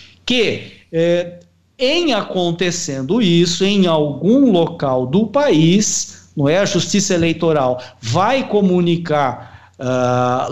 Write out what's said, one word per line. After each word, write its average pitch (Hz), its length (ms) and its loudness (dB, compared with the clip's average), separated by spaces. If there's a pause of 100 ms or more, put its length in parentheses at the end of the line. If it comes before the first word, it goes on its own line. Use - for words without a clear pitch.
(240)
que, 185 380 -2 (300)
é, 170 480 0 (360)
em 302 360 0
acontecendo 175 1080 -2
isso, 170 440 2
em 196 240 2
algum 165 640 2
local 151 540 0
do 190 200 0
país, 214 1080 0
não 143 120 0
é? 165 100 2
A 202 60 2
Justiça 190 500 -2
Eleitoral 160 680 0 (180)
vai 202 460 -2
comunicar, 170 1300 -2
ah, 127 760 0